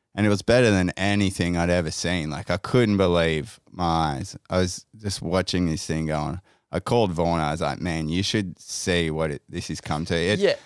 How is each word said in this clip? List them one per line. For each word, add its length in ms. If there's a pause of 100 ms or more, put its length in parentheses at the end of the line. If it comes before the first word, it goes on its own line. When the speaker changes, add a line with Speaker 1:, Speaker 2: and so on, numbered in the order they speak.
(160)
Speaker 1:
And 100
it 40
was 120
better 300
than 200
anything 640
I'd 120
ever 220
seen. 380
Like, 200
I 80
couldn't 400
believe 640 (120)
my 440
eyes. 200 (140)
I 100
was 260 (120)
just 240
watching 460
this 180
thing 220
going, 320 (320)
I 100
called 320
Vaughn. 260
I 120
was 100
like, 180
"Man, 300
you 140
should 360
see 500
what 220
it, 160
this 220
has 100
come 260
to." 100
It 240
Speaker 2:
Yeah, 160 (100)